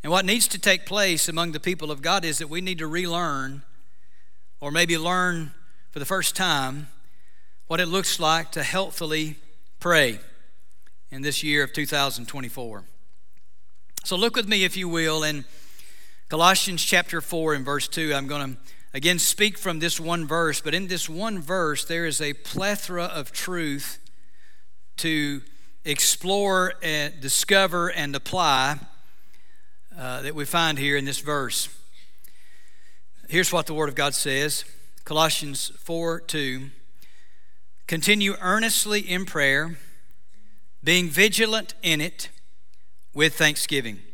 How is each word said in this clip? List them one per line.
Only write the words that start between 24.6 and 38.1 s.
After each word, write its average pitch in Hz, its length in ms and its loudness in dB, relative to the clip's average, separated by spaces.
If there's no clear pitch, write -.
to 147 440 0
explore 185 1000 4
and 151 380 0
discover 175 680 4
and 151 280 -2
apply, 143 640 4
uh, 127 260 -4
that 147 120 -4
we 147 100 -2
find 160 340 4
here 143 180 4
in 139 80 2
this 139 160 -2
verse. 143 480 0
Here's 175 240 2
what 165 140 2
the 160 80 -4
Word 151 140 0
of 135 60 -4
God 143 200 0
says, 143 500 0
Colossians 151 720 2
four 165 420 -2
two. 135 500 -2
"Continue 196 520 4